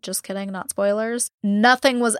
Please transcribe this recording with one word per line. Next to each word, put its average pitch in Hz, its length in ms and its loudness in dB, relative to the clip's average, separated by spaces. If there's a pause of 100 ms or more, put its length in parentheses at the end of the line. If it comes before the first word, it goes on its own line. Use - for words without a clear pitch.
just - 220 -8
kidding, 196 280 -8
not 190 200 -10
spoilers. 214 600 -2 (100)
Nothing 240 600 4
was 226 180 0